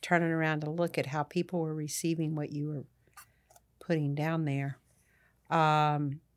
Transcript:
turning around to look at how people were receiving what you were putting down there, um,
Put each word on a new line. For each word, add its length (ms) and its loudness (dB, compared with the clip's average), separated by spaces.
turning 300 2
around 300 0
to 100 -4
look 260 -2
at 100 0
how 180 -2
people 360 -2
were 140 -4
receiving 640 -2
what 160 -4
you 160 -4
were 160 -6
putting 340 0
down 300 0
there, 340 -2
um, 720 4